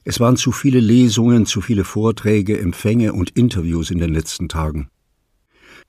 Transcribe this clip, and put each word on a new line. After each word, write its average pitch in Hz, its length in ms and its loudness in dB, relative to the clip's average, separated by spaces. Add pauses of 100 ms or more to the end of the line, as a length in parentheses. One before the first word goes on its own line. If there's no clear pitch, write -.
Es - 160 -6
waren 123 180 4
zu 123 140 -2
viele 127 300 2
Lesungen, 117 680 4
zu - 140 -4
viele 98 240 -2
Vorträge, 107 760 -2
Empfänge 110 540 0
und - 180 -4
Interviews 85 640 -2
in 87 60 -2
den 85 140 0
letzten 80 360 -4
Tagen. 78 400 -6 (1000)